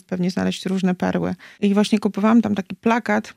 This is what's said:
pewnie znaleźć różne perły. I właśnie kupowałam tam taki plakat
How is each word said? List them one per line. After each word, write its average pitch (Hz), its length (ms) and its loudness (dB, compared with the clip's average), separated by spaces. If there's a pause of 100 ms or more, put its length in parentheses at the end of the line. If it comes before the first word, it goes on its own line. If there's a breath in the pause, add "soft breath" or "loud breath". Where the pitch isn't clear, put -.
pewnie 180 240 -2
znaleźć 185 360 -4
różne 185 280 0
perły. 180 400 -2 (260 loud breath)
I 202 140 2
właśnie 208 240 2
kupowałam 220 440 2
tam 208 120 0
taki 196 220 -6
plakat 226 600 0